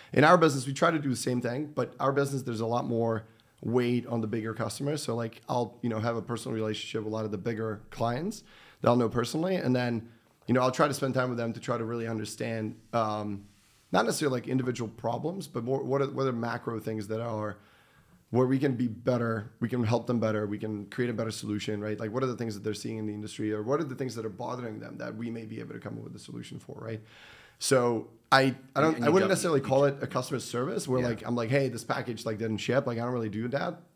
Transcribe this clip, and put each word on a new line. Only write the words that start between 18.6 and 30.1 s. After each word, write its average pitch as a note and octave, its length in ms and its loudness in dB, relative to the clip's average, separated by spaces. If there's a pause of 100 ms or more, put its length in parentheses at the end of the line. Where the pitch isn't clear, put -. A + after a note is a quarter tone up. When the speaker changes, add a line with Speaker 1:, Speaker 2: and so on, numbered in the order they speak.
Speaker 1:
be A#2+ 140 2
better, A#2 640 0 (100)
we A#2 80 0
can B2 160 0
help A#2 220 2
them A#2+ 140 2
better, G#2+ 260 0
we G2+ 100 -2
can G#2 300 -6
create A#2+ 240 -2
a - 20 -4
better A2+ 180 -2
solution, G#2+ 520 -4
right? G#2+ 180 -4
Like, A2 120 -6
what B2+ 100 0
are C3+ 40 0
the B2 100 -2
things A2+ 180 -4
that G2+ 100 -10
they're G#2+ 80 -2
seeing A2+ 240 -6
in A2 100 -4
the G#2 60 -4
industry, G#2+ 400 -4
or G#2+ 100 -2
what C3+ 160 0
are E3 60 -2
the C3 100 -8
things B2 200 -6
that A2+ 100 -6
are A2 60 -4
bothering A#2+ 500 -8
them A#2 180 -12
that A#2 160 -8
we A#2 160 -6
may A#2 140 -8
be A2 160 -10
able A2+ 140 -12
to A2+ 60 -12
come A2 180 -10
up A2+ 60 -12
with - 120 -14
a - 20 -16
solution - 400 -14
for, - 220 -14
right? A2+ 200 -8 (580)
So A#2+ 500 4 (220)
I, C3+ 240 6 (220)
I C#3 40 2
don't, D#3 160 4
Speaker 2:
And A#2+ 80 -2
Speaker 1:
I D3 40 6
Speaker 2:
you D#3 40 6
Speaker 1:
wouldn't F#3+ 120 6
Speaker 2:
don't F#3+ 60 2
Speaker 1:
necessarily F3 300 4
Speaker 2:
you - 60 -6
Speaker 1:
call C3+ 180 6
it C#3 180 2
a C3 40 -4
customer B2 340 -2